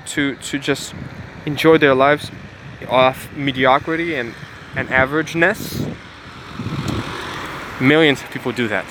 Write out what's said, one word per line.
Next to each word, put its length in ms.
to, 280
to 240
just 340
enjoy 320
their 160
lives 380
off 480
mediocrity 800
and, 180
and 140
averageness. 1000
Millions 420
of 80
people 200
do 160
that. 240